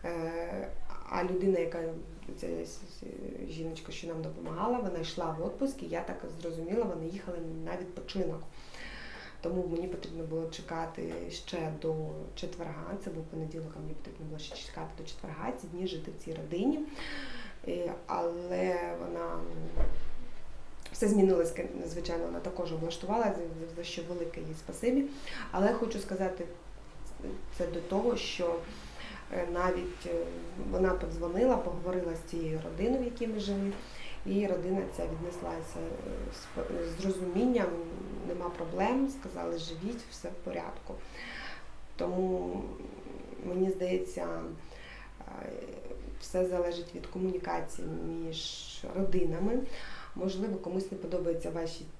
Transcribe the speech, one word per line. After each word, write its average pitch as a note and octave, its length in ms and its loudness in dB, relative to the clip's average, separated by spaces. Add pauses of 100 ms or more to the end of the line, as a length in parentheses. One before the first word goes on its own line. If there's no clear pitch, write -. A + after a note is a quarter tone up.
Е, E3+ 640 -2 (420)
а F3 140 2
людина, F#3 340 6
яка, E3 200 2 (600)
ця E3+ 60 -4
с-, - 420 -4
с-, - 180 -10 (420)
жіночка, D#3+ 440 -4
що - 140 -6
нам D#3+ 160 -4
допомагала, E3+ 560 0
вона F3+ 200 0
йшла D#3+ 400 -2
в F3 80 0
отпуск, C4+ 360 0
і - 40 -6
я E3+ 140 -2
так - 160 -4 (260)
зрозуміла, E3+ 420 0
вони E3 240 -2
їхали F#3 300 -4 (260)
на E3+ 120 -2
відпочинок. F3+ 640 -2 (1000)
Тому F3+ 260 2
мені E3+ 220 0
потрібно E3 360 -4
було D#3+ 260 0
чекати E3 640 -4 (180)
ще D#3+ 420 -4 (100)
до D#3+ 120 2 (400)
четверга, E3 720 -4
це F#3 60 -4
був D#3+ 140 -4
понеділок, D#3+ 520 -4
а D3+ 40 -8
мені D3+ 140 -4
потрібно - 320 -6
було D3+ 120 -6
ще E3 180 -8
чекати D#3+ 420 -8
до D#3+ 60 -8
четверга, D#3+ 560 -4
ці F3 60 -8
дні F3 200 -2
жити D#3+ 240 -4
в - 140 -8
цій D#3+ 100 -4
родині. F#3 460 4 (880)
Е, F3 240 0 (140)
але F3 960 2
вона, E3+ 380 0 (380)
ну, E3 80 12 (1080)
все G#3 160 4
змінилось, F#3+ 420 8
ка-, E3+ 180 -2 (180)
звичайно, E3+ 380 0
вона E3+ 160 -2
також F3 320 -2
облаштувала, F3+ 520 2
за, G3 60 6 (360)
за, - 100 -8
за E3+ 80 -6
що - 240 -4
велике F3 320 -2
їй D#3 180 -4
спасибі. C4 460 4 (460)
Але G3 220 6
хочу A3 260 0
сказати F#3 460 0 (1120)
це F3 80 4
до E3 140 -2
того, G#3+ 360 4
що, E3+ 380 2 (800)
е, F3+ 200 0
навіть, F3+ 540 2
е, E3+ 180 2 (460)
вона F#3 200 6
подзвонила, F3 680 4
поговорила F3 580 0
з - 160 -6
цією D#3+ 340 0
родиною, G#3+ 380 2
в - 20 2
якій A#3 220 0
ми G#3+ 140 0
жили, G3 320 2 (540)
і G3 200 4
родина F#3 360 2 (140)
ця E3+ 60 0
віднеслася, E3 760 -4
е, - 560 -4
з - 200 -10
п-, - 200 -2 (260)
з G3 60 -2
розумінням, F#3+ 600 4 (600)
нема F3 220 -2
проблем, G3 600 2 (100)
сказали, E3+ 380 -4
живіть, E3 520 -4
все - 180 -8
в F#3 160 -6
порядку. - 500 -6 (1000)
Тому, F3+ 680 2 (840)
мені F#3 240 4
здається, F3+ 580 2 (1120)
е, - 60 -8 (720)
все F#3 260 2
залежить F3 480 0
від - 120 -6
комунікації F3 840 0 (380)
між - 380 -6 (320)
родинами. G3 640 8 (560)
Можливо, F#3+ 420 0
комусь F#3 360 0
не F#3 60 -4
подобається E3+ 520 0
ваші E3 340 -2 (160)